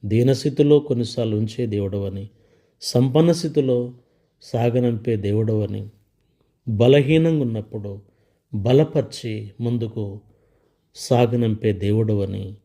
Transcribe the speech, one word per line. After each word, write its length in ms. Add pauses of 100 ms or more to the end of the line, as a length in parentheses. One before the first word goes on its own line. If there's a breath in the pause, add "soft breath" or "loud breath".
దీనస్థితిలో 720
కొన్నిసార్లు 580
ఉంచే 300
దేవుడు 400
అని, 240 (520)
సంపన్న 500
స్థితిలో 600 (480)
సాగనంపే 720
దేవుడు 460
అని, 260 (800)
బలహీనంగా 760
ఉన్నప్పుడు 580 (540)
బలపరిచి 1040
ముందుకు 600 (760)
సాగనంపే 760
దేవుడు 500
అని 420